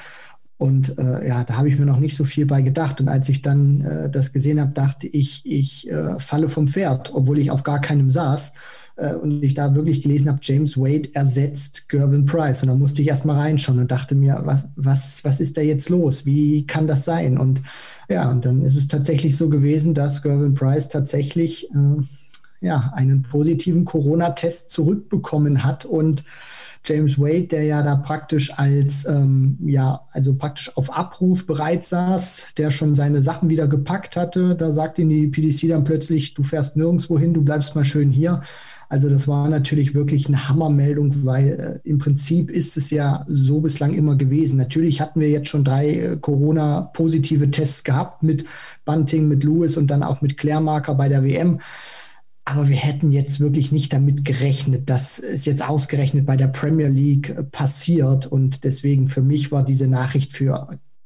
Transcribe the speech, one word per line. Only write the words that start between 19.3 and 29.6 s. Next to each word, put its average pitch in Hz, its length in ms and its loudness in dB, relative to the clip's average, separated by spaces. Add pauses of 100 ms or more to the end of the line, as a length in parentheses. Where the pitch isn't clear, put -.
so 160 140 2
gewesen, 147 440 2
dass 143 280 -2
Gervin 143 320 2
Price 139 340 0
tatsächlich, 147 840 -2
äh, - 920 -2
ja, 139 300 0
einen 135 280 2
positiven 165 600 0
Corona-Test 170 880 -2
zurückbekommen 147 920 0
hat 135 180 -2
und 156 400 0 (640)
James 151 300 2
Wade, 160 300 2
der 151 160 -2
ja 151 180 2
da 143 140 2
praktisch 143 640 -4
als, 143 480 0
ähm, 135 520 2